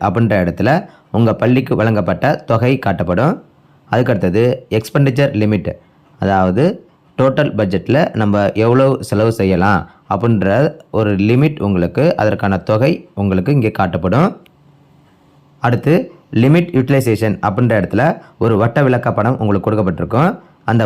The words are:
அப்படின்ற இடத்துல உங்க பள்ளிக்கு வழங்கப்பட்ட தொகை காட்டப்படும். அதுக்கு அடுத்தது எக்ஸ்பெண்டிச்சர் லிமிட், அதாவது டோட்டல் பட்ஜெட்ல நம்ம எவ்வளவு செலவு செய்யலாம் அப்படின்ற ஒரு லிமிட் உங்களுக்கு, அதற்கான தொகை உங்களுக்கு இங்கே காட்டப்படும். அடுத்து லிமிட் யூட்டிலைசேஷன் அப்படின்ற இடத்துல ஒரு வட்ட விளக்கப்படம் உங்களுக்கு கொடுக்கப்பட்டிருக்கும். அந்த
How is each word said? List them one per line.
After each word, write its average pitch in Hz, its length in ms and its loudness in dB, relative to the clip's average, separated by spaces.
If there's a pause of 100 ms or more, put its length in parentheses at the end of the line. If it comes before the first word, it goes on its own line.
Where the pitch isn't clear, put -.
அப்படின்ற 107 360 0
இடத்துல 87 260 -2 (500)
உங்க 113 120 4 (100)
பள்ளிக்கு 123 400 0
வழங்கப்பட்ட 107 540 0 (160)
தொகை 123 220 2 (120)
காட்டப்படும். 92 480 0 (580)
அதுக்கு 123 220 0
அடுத்தது 95 300 0 (360)
எக்ஸ்பெண்டிச்சர் 139 640 0
லிமிட், 101 320 -2 (500)
அதாவது 95 420 2 (520)
டோட்டல் 135 400 0
பட்ஜெட்ல 101 400 -2 (240)
நம்ம 104 240 0 (200)
எவ்வளவு 131 280 4 (160)
செலவு 107 300 0
செய்யலாம் 95 420 2 (320)
அப்படின்ற 98 340 0 (520)
ஒரு 104 120 0 (160)
லிமிட் 143 400 2
உங்களுக்கு, 95 380 0 (160)
அதற்கான 101 360 0 (120)
தொகை 123 240 2 (280)
உங்களுக்கு 95 360 0
இங்கே 110 140 0 (100)
காட்டப்படும். 95 480 0 (1400)
அடுத்து 123 260 0 (480)
லிமிட் 170 340 4
யூட்டிலைசேஷன் 120 580 0 (140)
அப்படின்ற 113 320 0
இடத்துல 98 240 0 (400)
ஒரு 113 180 2
வட்ட 117 240 0
விளக்கப்படம் 120 560 0
உங்களுக்கு 101 240 0
கொடுக்கப்பட்டிருக்கும். 107 640 0 (380)
அந்த 113 160 2